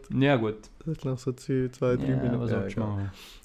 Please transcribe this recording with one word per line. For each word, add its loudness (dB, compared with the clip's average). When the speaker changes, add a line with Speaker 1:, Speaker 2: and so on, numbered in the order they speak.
Speaker 1:
Ja, 6
gut. 0
Speaker 2:
Das -2
ist -8
noch -2
so -4
zwei, -2
zwei, 2
drei 0
Speaker 1:
Ja, 2
Speaker 2:
Minuten. 0
Speaker 1:
was 0
Speaker 2:
Ja, 2
Speaker 1:
sollst -4
du -2
Speaker 2:
egal. -2
Speaker 1:
machen? -4